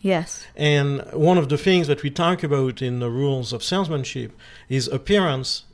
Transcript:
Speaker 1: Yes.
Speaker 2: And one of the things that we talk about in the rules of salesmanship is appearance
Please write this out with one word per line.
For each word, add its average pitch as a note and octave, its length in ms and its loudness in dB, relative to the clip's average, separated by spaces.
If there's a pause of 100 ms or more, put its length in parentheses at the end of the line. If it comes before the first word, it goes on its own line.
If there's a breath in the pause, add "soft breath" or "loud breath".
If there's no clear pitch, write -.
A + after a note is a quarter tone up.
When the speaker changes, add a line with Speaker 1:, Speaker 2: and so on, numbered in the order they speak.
Speaker 1:
Yes. F3 420 -2 (140)
Speaker 2:
And C#3+ 560 2
one F3 260 4
of D3 100 2
the D3 80 2
things F3+ 300 2
that C#3+ 160 0
we C#3+ 80 -2
talk F3 320 0
about C3+ 400 0
in B2 160 -2
the A#2+ 120 -2
rules C3 420 -2
of A2+ 100 -8
salesmanship D3+ 720 -4 (360 loud breath)
is C3 200 -2
appearance C#3+ 840 0